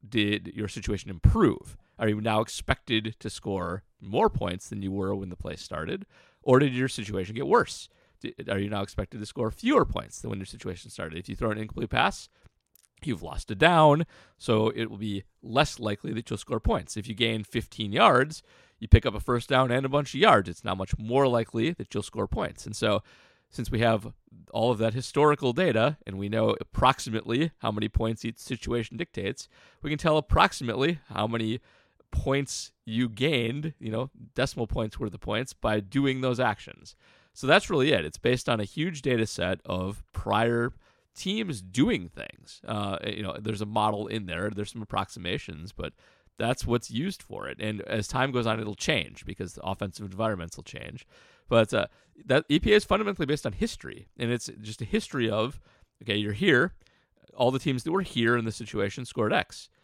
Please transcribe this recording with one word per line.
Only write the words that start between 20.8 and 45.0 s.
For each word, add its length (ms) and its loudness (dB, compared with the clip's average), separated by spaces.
more 300 4
likely 440 0
that 200 -10
you'll 100 -4
score 260 -6
points. 360 -6
And 100 -10
so 280 0
since 200 -8
we 100 -2
have 320 2
all 180 2
of 80 0
that 160 2
historical 580 4
data 540 2
and 100 -8
we 120 -4
know 320 2
approximately 1000 0
how 120 -2
many 180 -4
points 360 -2
each 140 -6
situation 580 -6
dictates, 520 -6
we 80 -4
can 80 -2
tell 180 2
approximately 920 2
how 180 -2
many 340 -2
points 600 -2
you 240 0
gained, 680 -2
you 120 -6
know, 200 -4
decimal 320 -2
points 320 -4
worth 160 -6
of 60 -16
points 320 -4
by 280 0
doing 400 0
those 200 0
actions. 560 -4
So 120 -6
that's 240 4
really 220 4
it. 120 2
It's 140 -8
based 300 0
on 120 0
a 40 -2
huge 380 -4
data 240 2
set 380 -2
of 380 -6
prior 600 0
teams 460 -4
doing 480 2
things. 580 -16
Uh, 380 -4
you 180 -6
know, 160 -6
there's 220 -6
a 60 -4
model 400 0
in 200 -6
there, 240 -4
there's 220 -6
some 100 -10
approximations, 880 -6